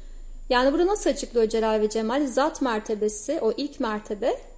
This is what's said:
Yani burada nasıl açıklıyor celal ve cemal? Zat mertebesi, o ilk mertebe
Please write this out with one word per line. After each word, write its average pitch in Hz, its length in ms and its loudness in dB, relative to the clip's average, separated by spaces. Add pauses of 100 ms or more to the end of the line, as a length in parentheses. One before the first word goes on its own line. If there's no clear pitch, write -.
(500)
Yani 254 240 4
burada 339 140 4
nasıl 415 220 2
açıklıyor 233 400 2
celal 220 320 2
ve 214 80 2
cemal? 226 380 0
Zat 285 340 0
mertebesi, 214 800 -2
o 220 160 2
ilk 285 220 -6
mertebe 220 580 -2 (200)